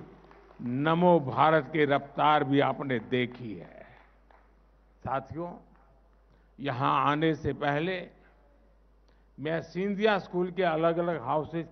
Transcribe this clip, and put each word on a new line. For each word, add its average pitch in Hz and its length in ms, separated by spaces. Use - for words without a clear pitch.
नमो 165 580
भारत 139 540
की 156 120
रफ्तार 143 580
भी 139 160
आपने 131 400
देखी 123 560
है। - 420
साथियों, 139 540
यहां 139 520
आने 156 240
से 147 180
पहले 151 580
मैं 156 220
सिंधिया 196 580
स्कूल 180 320
के 185 120
अलग-अलग 165 600
हाउसेज 151 480